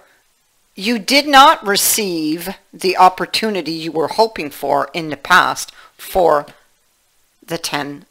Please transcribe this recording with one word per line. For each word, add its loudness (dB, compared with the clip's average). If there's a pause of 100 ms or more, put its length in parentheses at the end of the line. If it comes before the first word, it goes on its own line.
(760)
you -2
did 0
not 6
receive -2 (180)
the -2
opportunity 0
you -8
were 0
hoping -2
for -4
in -6
the -8
past 0 (260)
for 0 (1000)
the -8
Ten -8